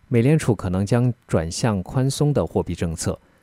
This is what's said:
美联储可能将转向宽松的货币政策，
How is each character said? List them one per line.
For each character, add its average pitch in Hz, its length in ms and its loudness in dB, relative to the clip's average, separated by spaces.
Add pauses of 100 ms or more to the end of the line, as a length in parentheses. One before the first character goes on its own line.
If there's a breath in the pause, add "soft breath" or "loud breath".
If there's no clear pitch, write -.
美 117 140 4
联 147 160 4
储 127 180 2
可 92 140 -4
能 92 160 0
将 123 260 2 (160)
转 82 240 0
向 - 300 -2
宽 135 280 -2
松 147 220 0
的 98 140 0
货 92 160 0
币 85 140 -6
政 82 200 -4
策， - 240 -6 (240 soft breath)